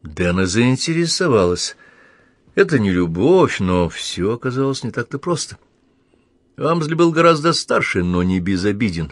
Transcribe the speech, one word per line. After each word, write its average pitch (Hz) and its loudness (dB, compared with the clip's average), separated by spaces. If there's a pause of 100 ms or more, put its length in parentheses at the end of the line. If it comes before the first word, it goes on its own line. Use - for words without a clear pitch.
Дэна 90 0
заинтересовалась. 123 0 (800)
Это 180 2
не 101 2
любовь, 92 2
но 90 2
все 90 -6
оказалось 135 -4
не 113 -6
так-то 123 -8
просто. - -6 (1000)
Амсли 160 -2
был 170 4
гораздо 165 4
старше, - -2
но 90 0
не 92 2
безобиден. 95 -2